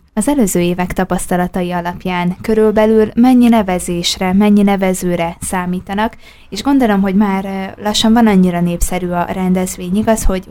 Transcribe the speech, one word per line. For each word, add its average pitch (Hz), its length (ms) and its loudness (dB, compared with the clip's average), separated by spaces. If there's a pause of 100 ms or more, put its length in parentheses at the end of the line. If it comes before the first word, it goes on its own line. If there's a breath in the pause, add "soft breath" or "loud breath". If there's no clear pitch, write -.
(140)
Az 214 140 -2
előző 247 320 0
évek 175 340 -2
tapasztalatai 180 800 -2
alapján 175 720 -4
körülbelül 214 720 2
mennyi 240 320 4
nevezésre, 185 840 -2
mennyi 208 280 4
nevezőre 185 800 -2
számítanak? 185 760 -6 (320 loud breath)
És - 120 -10
gondolom, 240 400 2
hogy 196 140 0
már, 196 300 0
ö, 196 380 -10
lassan 214 300 0
van 233 140 4
annyira 180 340 4
népszerű 175 480 -2
a 175 140 -2
rendezvény, 185 720 -4
igaz, 220 280 0
hogy, 190 280 0